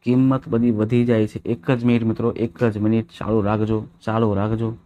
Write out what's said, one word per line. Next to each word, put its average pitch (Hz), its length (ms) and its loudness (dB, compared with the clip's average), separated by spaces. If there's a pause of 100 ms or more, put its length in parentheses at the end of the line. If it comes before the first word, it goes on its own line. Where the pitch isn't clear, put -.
કિંમત 131 440 2
બધી 117 220 2
વધી 113 340 0
જાય 113 220 2
છે. 107 180 -10
એક 113 260 -4
જ 120 140 0
મિનિટ 120 200 2
મિત્રો, 113 280 0
એક 117 320 -4
જ 104 140 0
મિનિટ. 110 300 0 (100)
ચાલુ 107 240 0
રાખજો, 107 360 0 (260)
ચાલુ 110 300 0
રાખજો. 110 340 -2 (180)